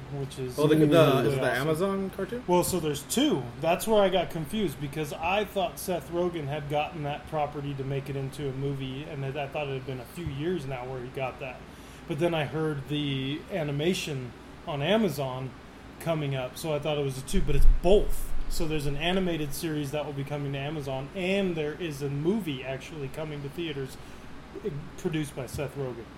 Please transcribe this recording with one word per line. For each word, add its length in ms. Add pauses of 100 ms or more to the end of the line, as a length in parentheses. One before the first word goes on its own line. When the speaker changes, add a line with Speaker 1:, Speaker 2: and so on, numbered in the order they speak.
(120)
Speaker 1:
which 260
is 200
Speaker 2:
Oh, 80
the, 80
the, 120
Speaker 1:
really 420
Speaker 2:
is 40
it 80
the 100
Speaker 1:
awesome. 160
Speaker 2:
Amazon 480
cartoon? 320
Speaker 1:
Well, 160
so 160
there's 240
two. 380 (200)
That's 260
where 140
I 80
got 220
confused, 500
because 320
I 320
thought 340
Seth 320
Rogen 360
had 220
gotten 340
that 260
property 460
to 80
make 260
it 60
into 340
a 40
movie, 580
and 120
that, 140
I 100
thought 200
it 60
had 140
been 140
a 40 (100)
few 100
years 420
now 180
where 160
he 80
got 300
that. 180 (500)
But 120
then 160
I 100
heard 440
the 500 (120)
animation 800 (360)
on 140
Amazon 680 (500)
coming 360
up, 220
so 180
I 40
thought 180
it 80
was 120
a 40
two, 200
but 140
it's 100 (160)
both. 480 (200)
So 180
there's 180
an 120
animated 580
series 360
that 140
will 80
be 120
coming 280
to 60
Amazon, 560
and 400
there 240
is 240
a 60
movie 540
actually 440
coming 340
to 80
theaters, 480 (680)
eh, 60 (300)
produced 360
by 120
Seth 280
Rogen. 280 (140)